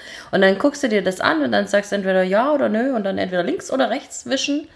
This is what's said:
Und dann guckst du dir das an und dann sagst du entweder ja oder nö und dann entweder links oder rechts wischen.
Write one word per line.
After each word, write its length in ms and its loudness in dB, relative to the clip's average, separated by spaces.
Und 100 2
dann 160 6
guckst 240 -2
du 60 0
dir 140 2
das 180 -2
an 220 2
und 100 -2
dann 160 2
sagst 240 0
du 40 0
entweder 260 2
ja 300 2
oder 160 2
nö 260 0
und 100 -2
dann 140 -2
entweder 260 0
links 260 -4
oder 200 0
rechts 360 -8
wischen. 500 -4